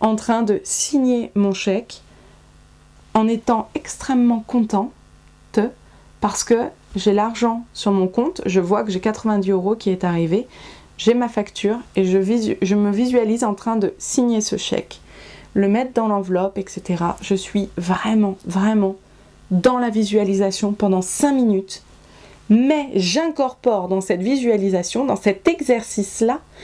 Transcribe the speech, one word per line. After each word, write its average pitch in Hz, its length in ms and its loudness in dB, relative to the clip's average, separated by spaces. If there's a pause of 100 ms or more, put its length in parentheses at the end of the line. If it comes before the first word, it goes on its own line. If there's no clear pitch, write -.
en 220 160 2
train 226 260 0
de 208 220 0
signer 254 720 0
mon 202 180 2
chèque 202 480 -4 (1120)
en 220 160 2
étant 226 460 0
extrêmement 240 720 0
contente 220 440 0 (1300)
parce 202 200 -2
que 233 260 2 (280)
j'ai 202 160 2
l'argent 226 520 0 (100)
sur - 180 -2
mon 185 160 2
compte, 254 380 -2
je 185 140 2
vois 196 220 0
que 214 80 -6
j'ai 185 100 -2
quatre-vingt-dix 208 500 -2
euros 196 260 0
qui 240 140 -4
est 185 140 -2
arrivé, 175 440 0 (480)
j'ai 233 180 4
ma 240 140 0
facture 208 480 -4 (200)
et 190 100 2
je 185 120 2
visu-, 214 440 0
je 190 120 2
me 208 160 2
visualise 240 540 0
en 208 100 0
train 226 220 -4
de 202 220 0
signer 240 420 0
ce - 160 -4
chèque, - 440 -6 (540)
le 196 140 2
mettre 247 240 0
dans 226 160 0
l'enveloppe, 190 480 0
et 190 100 -6
cetera. 175 540 -4
Je - 140 -2
suis 196 420 -2
vraiment, 196 600 0 (100)
vraiment 196 500 0 (540)
dans 247 280 4
la 240 120 0
visualisation 202 800 0
pendant 190 300 2
cinq 285 300 0
minutes, 214 500 0 (680)
mais 277 440 4
j'incorpore 233 920 0
dans 190 120 0
cette 180 220 -2
visualisation, 220 840 0
dans 233 120 0
cet - 300 0
exercice-là, 294 960 0 (240)